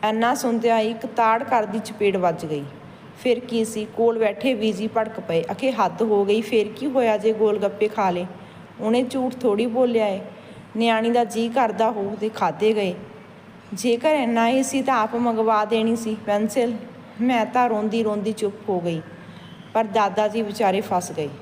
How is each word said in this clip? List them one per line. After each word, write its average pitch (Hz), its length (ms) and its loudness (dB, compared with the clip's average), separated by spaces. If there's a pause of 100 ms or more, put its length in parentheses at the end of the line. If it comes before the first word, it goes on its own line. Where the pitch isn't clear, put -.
ਇੰਨਾ 226 260 2
ਸੁਣਦਿਆਂ 233 440 2
ਇੱਕ 226 280 -2
ਤਾੜ 226 360 2
ਕਰਦੀ 220 360 0
ਚਪੇੜ 202 380 0
ਵੱਜ 175 300 0
ਗਈ। 147 180 -4 (580)
ਫਿਰ 247 180 2
ਕੀ 226 240 -2
ਸੀ, 214 220 -6 (100)
ਕੋਲ 226 220 2
ਬੈਠੇ 220 360 0
ਬੀਜੀ 214 340 -2
ਭੜਕ 220 320 -2
ਪਏ, 165 320 -2
"ਅਖੇ 262 200 -2
ਹੱਦ 202 300 0
ਹੋ 208 220 2
ਗਈ, 208 160 2
ਫਿਰ 220 280 0
ਕੀ - 180 -8
ਹੋਇਆ 247 300 2
ਜੇ 214 160 2
ਗੋਲ 214 260 2
ਗੱਪੇ 202 300 0
ਖਾ 202 220 0
ਲਏ? 175 160 -2 (540)
ਉਹਨੇ 233 220 2
ਝੂਠ 254 320 -2
ਥੋੜ੍ਹੀ 226 320 0
ਬੋਲਿਆ 233 400 2
ਏ, 190 140 -2 (560)
ਨਿਆਣੀ 226 340 2
ਦਾ 240 140 4
ਜੀਅ 226 280 -2
ਕਰਦਾ 226 380 2
ਹੋਊ 208 300 -4
ਤੇ 208 80 -2
ਖਾਧੇ 208 460 2
ਗਏ। 196 200 0 (800)
ਜੇਕਰ 240 400 2
ਇੰਨਾ 233 340 2
ਹੀ 262 140 4
ਸੀ 269 200 -2
ਤਾਂ 262 180 2
ਆਪ 226 160 -2
ਮੰਗਵਾ 226 480 2
ਦੇਣੀ 226 320 2
ਸੀ 220 200 -4 (100)
ਪੈਨਸਲ।" 220 460 0 (480)
ਮੈਂ 240 260 2
ਤਾਂ 247 220 2
ਰੋਂਦੀ 220 340 0
ਰੋਂਦੀ 208 300 0
ਚੁੱਪ 208 380 -4
ਹੋ 185 100 2
ਗਈ, 170 220 -2 (720)
ਪਰ 220 100 4
ਦਾਦਾ 208 440 2
ਜੀ 220 140 -2
ਵਿਚਾਰੇ 202 380 0
ਫਸ 180 320 -2
ਗਏ। 156 160 -4 (140)